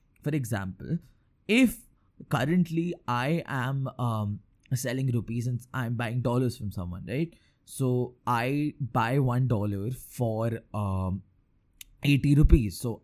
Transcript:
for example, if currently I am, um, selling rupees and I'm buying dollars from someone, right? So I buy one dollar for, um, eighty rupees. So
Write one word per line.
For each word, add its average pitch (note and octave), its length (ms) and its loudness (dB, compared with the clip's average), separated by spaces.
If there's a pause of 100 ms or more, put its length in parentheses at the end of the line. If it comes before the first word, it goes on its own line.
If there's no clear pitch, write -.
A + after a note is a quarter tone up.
(220)
for D3+ 80 -4
example, A2+ 680 -4 (500)
if A#3 320 4 (480)
currently E3 640 0 (140)
I C3 380 0
am, C3 520 -2
um, G#2+ 400 -2 (340)
selling C3 380 -2
rupees A#2 380 -2
and A#2+ 120 -4 (140)
I'm A#2+ 200 -4
buying A#2 280 -2
dollars B2 340 0
from G2+ 140 -8
someone, F2+ 380 -8
right? D#3+ 260 -4 (300)
So B2 500 -2 (140)
I C#3 460 0 (180)
buy B2 260 2
one B2+ 300 2
dollar G#2 420 0
for, A2+ 720 -4 (120)
um, F#2+ 500 -2 (800)
eighty C#3+ 320 4
rupees. C#3+ 420 6
So A#2 240 -6